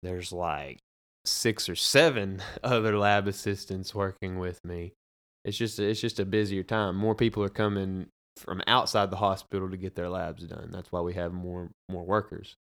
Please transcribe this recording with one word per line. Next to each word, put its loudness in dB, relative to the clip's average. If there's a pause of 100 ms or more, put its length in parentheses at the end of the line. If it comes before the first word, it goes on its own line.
There's, -6
like, -4 (460)
six 0
or -2
seven 4 (100)
<laughs> -12
other 4
lab 4
assistants -4
working -4
with -6
me. -8 (520)
It's -2
just, -2
it's 2
just -4
a 2
busier 0
time. 0
More 2
people 2
are 0
coming 0 (300)
from -6
outside 4
the -4
hospital 0
to -8
get -8
their -4
labs -6
done. -12
That's -10
why -2
we -2
have -2
more, -8 (200)
more -6
workers. -2